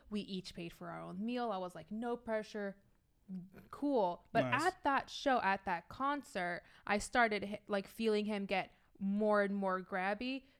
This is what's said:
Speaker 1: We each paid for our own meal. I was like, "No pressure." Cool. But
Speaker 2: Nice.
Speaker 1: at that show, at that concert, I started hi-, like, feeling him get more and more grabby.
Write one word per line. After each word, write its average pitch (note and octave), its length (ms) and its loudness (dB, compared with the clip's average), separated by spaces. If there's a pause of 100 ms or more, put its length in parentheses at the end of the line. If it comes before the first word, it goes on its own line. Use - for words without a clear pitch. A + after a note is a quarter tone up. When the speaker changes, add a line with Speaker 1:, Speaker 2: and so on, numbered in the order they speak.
Speaker 1:
We G#3 120 -4
each F#3 320 -8
paid E3+ 200 -10
for E3+ 160 -12
our E3 120 -8
own F3+ 240 -6
meal. A#3+ 260 -2
I F#3+ 60 -2
was F#3 160 -6
like, D#3+ 180 -14
"No A#3 260 -2
pressure." G#3+ 580 -4 (960)
Cool. A3 520 2 (100)
But A3+ 160 6
Speaker 2:
Nice. B3+ 140 4
Speaker 1:
at F4+ 200 0
that C#4 260 2
show, C4 320 2
at G3 240 2
that E3+ 240 -4
concert, A3+ 760 -4 (220)
I G3+ 120 2
started G#3+ 480 2
hi-, G3+ 220 -6
like, G3+ 200 0
feeling G#3+ 380 2
him G3+ 200 -2
get F#3+ 260 0 (280)
more G#3 420 4
and G3+ 140 2
more F#3+ 260 0
grabby. G#3 640 -4 (160)